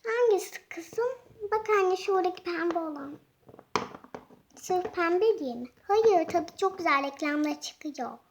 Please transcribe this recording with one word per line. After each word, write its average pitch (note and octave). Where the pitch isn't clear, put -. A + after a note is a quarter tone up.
Hangisi A4+
kızım? A4
Bak G#4+
anne, F#4+
şuradaki F#4
pembe E4+
olan. D4
Sırf -
pembe F4+
diye B3+
mi? B3
Hayır, G4+
tadı D#4+
çok F#4+
güzel. D4
Reklamda D4
çıkıyor. B3+